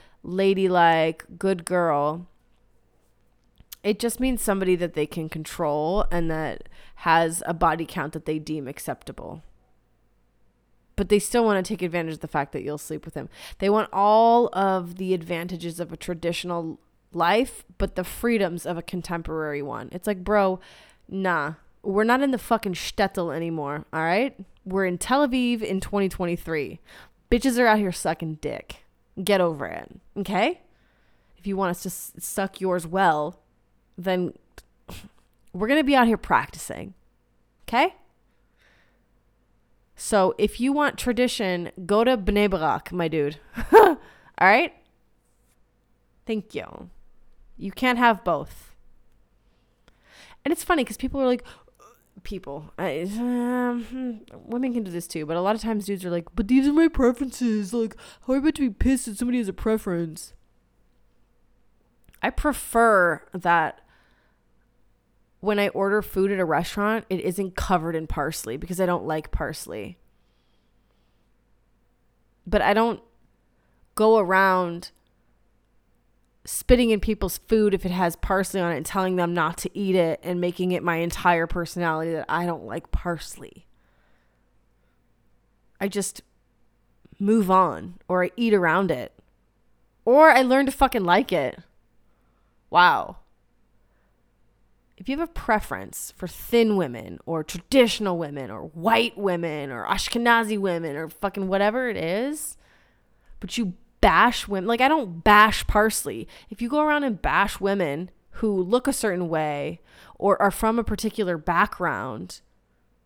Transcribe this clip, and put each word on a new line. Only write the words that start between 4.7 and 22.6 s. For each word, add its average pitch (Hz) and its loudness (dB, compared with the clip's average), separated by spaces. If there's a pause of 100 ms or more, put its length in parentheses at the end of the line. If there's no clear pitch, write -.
that 170 -4
they 151 0
can 160 -8
control 156 -2
and 170 0
that 156 -6 (280)
has 165 2
a 170 -4
body 165 0
count 156 -6
that 156 -12
they 156 -4
deem 156 -8
acceptable. 139 -12 (1500)
But 196 -2
they 208 4
still 240 0
wanna 202 2
take 180 -6
advantage 165 -2
of 151 -14
the 160 -12
fact 143 -4
that 143 -8
you'll 147 -6
sleep - -10
with 165 -16
him. - -10 (320)
They 196 0
want 214 2
all 226 6
of 185 -2
the 185 -2
advantages 170 -6
of 170 -8
a 165 -14
traditional 170 -6 (320)
life, 185 0 (140)
but 196 -4
the 185 -4
freedoms 196 -2
of 165 -4
a 170 -10
contemporary 160 -6
one. 120 -10
It's 180 -8
like, 190 -2
bro, 196 2 (480)
nah. 170 -2 (280)
We're 196 0
not 240 4
in 277 2
the 247 -2
fucking 214 -2